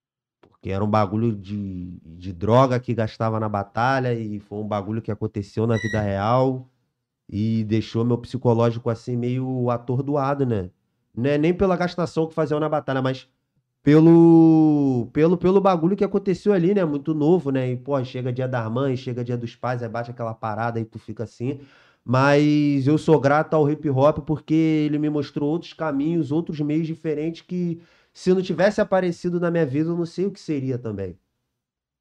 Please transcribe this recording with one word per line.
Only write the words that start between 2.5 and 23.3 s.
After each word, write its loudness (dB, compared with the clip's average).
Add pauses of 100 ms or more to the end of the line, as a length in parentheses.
que -6
gastava -4
na -4
batalha -2
e -8
foi -12
um -8
bagulho -6
que -8
aconteceu -6
na 0
vida -4
real 0 (640)
e -2
deixou -2
meu 0
psicológico 0
assim -6
meio -2
atordoado, -2
né? -2 (460)
Não -2
é 2
nem 2
pela 2
gastação -2
que -12
faziam 0
na -2
batalha, -2
mas -4 (540)
pelo, 6
pelo, 2
pelo 4
bagulho 2
que 0
aconteceu 0
ali, 4
né? 2
Muito -4
novo, 2
né? -2
E, -4
pô, -2
chega -6
dia -4
das -4
mães, -2
chega -8
dia -6
dos -10
pais, -6
aí -8
bate -8
aquela -8
parada -6
e -4
tu -16
fica -12
assim. -8 (440)
Mas 2
eu 4
sou 4
grato 0